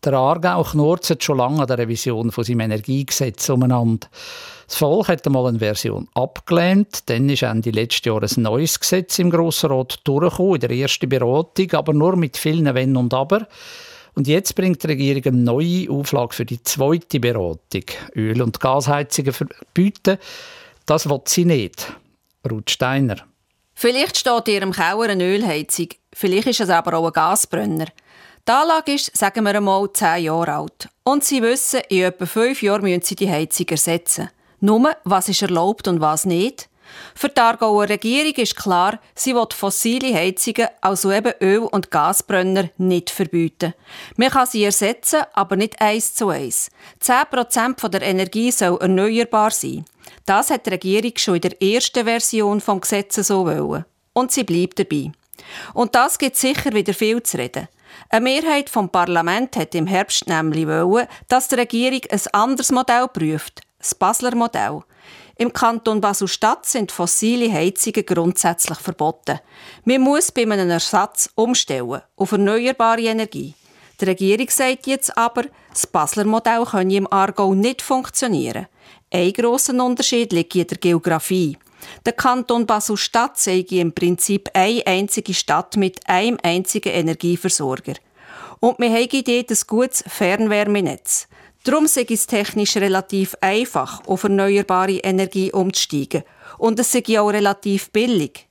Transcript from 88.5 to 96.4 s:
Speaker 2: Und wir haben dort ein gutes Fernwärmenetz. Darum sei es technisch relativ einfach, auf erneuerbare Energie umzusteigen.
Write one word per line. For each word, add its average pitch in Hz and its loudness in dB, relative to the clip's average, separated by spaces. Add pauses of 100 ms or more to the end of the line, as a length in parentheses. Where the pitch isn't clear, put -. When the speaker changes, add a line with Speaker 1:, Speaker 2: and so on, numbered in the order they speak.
Speaker 2:
Und 240 2
wir 233 2
haben 233 2
dort 247 0
ein 214 0
gutes 247 0
Fernwärmenetz. 208 0 (340)
Darum 302 2
sei 247 0
es 226 -2
technisch 208 0
relativ 190 0
einfach, 196 -2
auf 185 -2
erneuerbare 196 2
Energie 190 0
umzusteigen. 170 -2 (360)